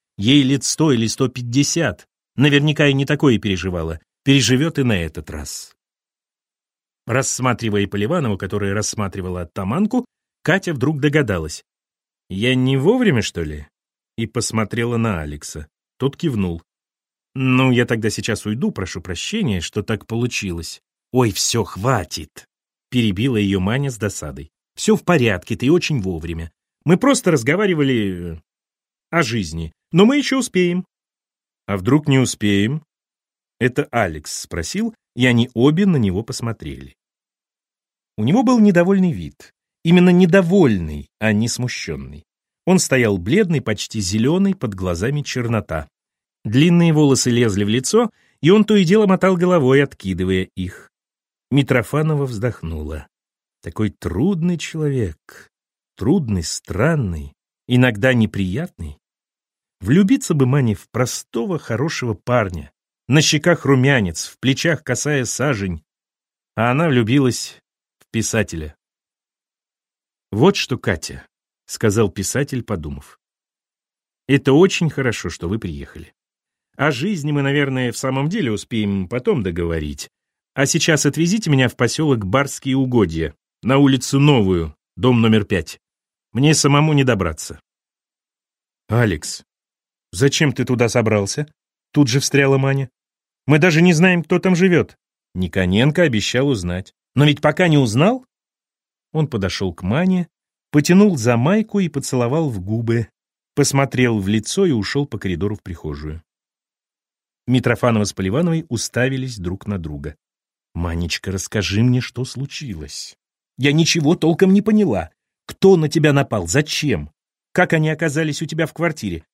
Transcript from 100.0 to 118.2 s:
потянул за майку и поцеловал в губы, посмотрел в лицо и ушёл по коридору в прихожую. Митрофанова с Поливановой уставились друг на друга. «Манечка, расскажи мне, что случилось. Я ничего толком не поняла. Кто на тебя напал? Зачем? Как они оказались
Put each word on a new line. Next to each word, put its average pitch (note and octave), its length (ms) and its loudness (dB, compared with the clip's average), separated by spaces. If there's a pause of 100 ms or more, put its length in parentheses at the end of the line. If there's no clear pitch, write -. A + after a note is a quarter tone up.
потянул F3 460 4
за A#2+ 200 2
майку G3+ 420 0
и F3 100 -2
поцеловал C#3 600 -2
в G#2 120 -6
губы, A2+ 480 -2 (460)
посмотрел B2+ 640 2
в F#2+ 80 -4
лицо A2 380 0
и E3+ 60 2
ушёл B2+ 340 -2
по A2+ 140 -10
коридору G2 360 -4
в - 80 -14
прихожую. D#2 600 -12 (1200)
Митрофанова A#2+ 580 2
с - 80 -6
Поливановой D#3+ 560 -2
уставились B2+ 680 -4
друг F2+ 300 -8
на G2+ 100 -4
друга. D2 380 -12 (580)
«Манечка, E2+ 580 -6
расскажи F#2+ 520 -2
мне, B2+ 160 2
что A#2+ 240 -8
случилось. B2 920 -12 (400)
Я C#3+ 160 2
ничего E3 420 2
толком E3+ 380 4
не G3+ 80 4
поняла. F#3 500 0 (340)
Кто F#3+ 300 4
на D#3 140 2
тебя D3+ 240 4
напал? B2 340 0
Зачем? A#2 640 -2 (400)
Как F3+ 220 2
они D#3 160 2
оказались D#3 520 -2